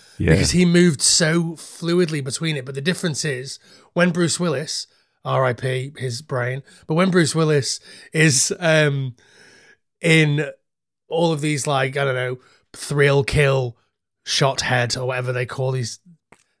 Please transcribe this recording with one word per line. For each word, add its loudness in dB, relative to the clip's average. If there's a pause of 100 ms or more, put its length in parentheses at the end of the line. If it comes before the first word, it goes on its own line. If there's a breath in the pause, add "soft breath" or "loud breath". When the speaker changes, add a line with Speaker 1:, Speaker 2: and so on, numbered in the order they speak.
(160 soft breath)
Speaker 1:
Yeah. 2
Speaker 2:
Because 4
he 4
moved 4
so 2 (140)
fluidly -2
between -4
it. -8
But -12
the -6
difference -4
is, -8 (360 soft breath)
when 2
Bruce 0
Willis, -4 (380)
R 0
I 0
P -6
his -6
brain, -6 (240 soft breath)
but -4
when 2
Bruce 2
Willis 0 (320 loud breath)
is, 2
um, 0 (840 soft breath)
in 4 (640)
all 0
of -2
these, -2
like, 0
I 0
don't 0
know, -4 (340 soft breath)
thrill 2
kill 0 (480)
shot 0
head 0
or -6
whatever -4
they -4
call -4
these -6 (640)